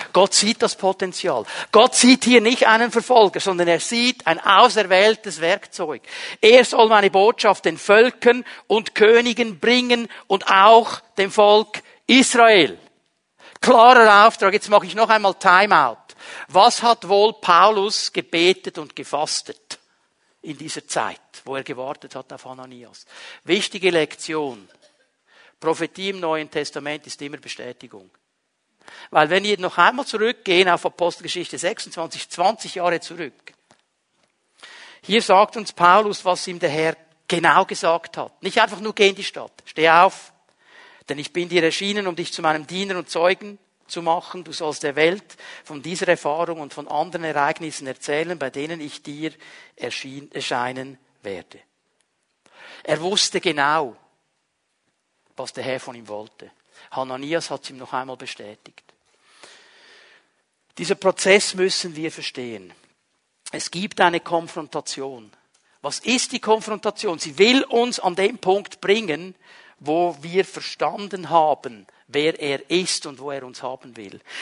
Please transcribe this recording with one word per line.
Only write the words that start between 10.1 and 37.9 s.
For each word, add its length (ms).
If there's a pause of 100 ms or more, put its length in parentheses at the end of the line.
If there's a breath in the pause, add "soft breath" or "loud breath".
und 180
auch 540 (180)
dem 140
Volk 500 (240 soft breath)
Israel.“ 720 (840 loud breath)
Klarer 680
Auftrag. 240
Jetzt 160
mache 180
ich 80
noch 140
einmal 260
Timeout. 600 (500 loud breath)
Was 380
hat 240
wohl 320
Paulus 720
gebetet 680
und 160
gefastet 880 (600)
in 140
dieser 300
Zeit, 340 (240)
wo 120
er 80
gewartet 500
hat 180
auf 120
Hananias? 600 (360 loud breath)
Wichtige 480
Lektion. 800 (920 soft breath)
Prophetie 520
im 100
Neuen 280
Testament 600
ist 140
immer 160
Bestätigung. 720 (1000 loud breath)
Weil 200
wenn 120
wir 160
noch 200
einmal 280
zurückgehen 600
auf 180
Apostelgeschichte 720
sechsundzwanzig, 680
zwanzig 480
Jahre 240
zurück, 520 (1500 loud breath)
hier 200
sagt 340
uns 160
Paulus, 520
was 220
ihm 140
der 100
Herr 260 (300)
genau 380
gesagt 520